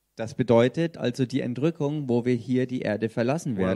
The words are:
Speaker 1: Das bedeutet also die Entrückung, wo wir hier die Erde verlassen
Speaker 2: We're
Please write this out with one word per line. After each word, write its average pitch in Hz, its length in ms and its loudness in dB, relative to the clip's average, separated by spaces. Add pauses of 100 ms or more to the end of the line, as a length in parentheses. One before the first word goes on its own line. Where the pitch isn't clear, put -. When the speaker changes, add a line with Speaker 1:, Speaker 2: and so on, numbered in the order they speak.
(180)
Speaker 1:
Das 113 160 -6
bedeutet 131 640 4
also 123 280 -2
die 131 140 -4
Entrückung, 143 720 -2
wo 120 160 2
wir 127 100 2
hier 123 320 0
die 123 140 -6
Erde 107 260 -2
verlassen 123 480 -2
Speaker 2:
We're 95 40 -4 (160)